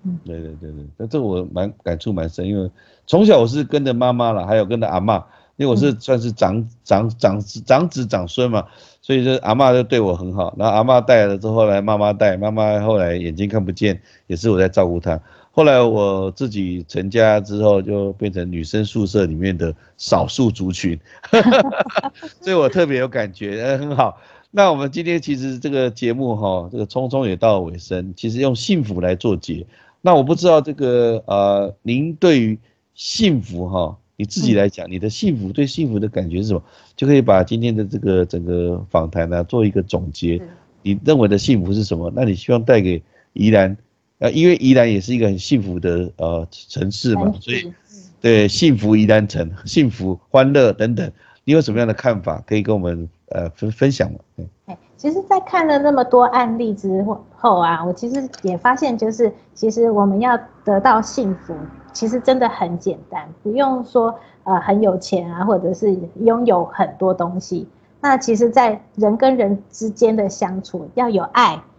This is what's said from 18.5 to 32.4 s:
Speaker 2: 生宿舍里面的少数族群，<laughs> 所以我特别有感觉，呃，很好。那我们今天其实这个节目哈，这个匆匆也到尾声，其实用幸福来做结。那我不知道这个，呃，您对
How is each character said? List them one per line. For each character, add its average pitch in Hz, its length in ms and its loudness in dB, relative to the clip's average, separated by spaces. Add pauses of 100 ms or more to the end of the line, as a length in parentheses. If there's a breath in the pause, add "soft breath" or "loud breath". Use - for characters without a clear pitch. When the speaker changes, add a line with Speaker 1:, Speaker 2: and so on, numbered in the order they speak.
Speaker 2:
生 107 220 -2
宿 104 200 -2
舍 95 200 2
里 78 100 -4
面 92 220 -2
的 80 180 -4 (220 soft breath)
少 87 280 0
数 117 240 0
族 92 220 -6
群， 87 260 -4 (680 loud breath)
<laughs> - 760 -6
所 349 120 -6
以 185 40 2
我 143 140 4
特 175 160 2
别 135 140 -2
有 127 80 0
感 113 240 -4
觉， 101 300 -8
呃， 131 160 -2
很 143 180 -6
好。 120 220 0 (340 soft breath)
那 196 200 4
我 151 40 2
们 139 140 -4
今 156 140 -8
天 170 180 -2
其 143 140 -4
实 131 240 -8
这 147 100 -8
个 131 200 0
节 117 240 -4
目 127 220 -4
哈， 92 360 -4
这 120 60 -10
个 104 100 -4
匆 127 220 -4
匆 135 180 0
也 92 80 -2
到 104 240 2
尾 85 180 -8
声， 90 380 -8
其 113 140 -6
实 117 100 -6
用 135 160 0
幸 165 280 -2
福 95 180 -4
来 90 140 0
做 101 200 0
结。 82 300 -10 (360 soft breath)
那 175 140 4
我 139 80 4
不 147 100 0
知 165 140 0
道 160 140 6
这 147 120 -8
个， 120 540 0
呃， 101 540 0
您 143 340 -4
对 156 260 4